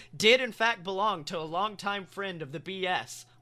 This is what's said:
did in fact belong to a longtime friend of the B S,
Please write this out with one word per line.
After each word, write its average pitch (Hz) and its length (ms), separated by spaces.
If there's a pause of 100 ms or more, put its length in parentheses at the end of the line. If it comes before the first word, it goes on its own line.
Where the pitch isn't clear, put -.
(140)
did 226 280
in 233 100
fact 226 320
belong 190 400
to 175 140
a - 20
longtime 196 640
friend 190 380
of 139 100
the 156 80
B 185 260
S, 139 380 (180)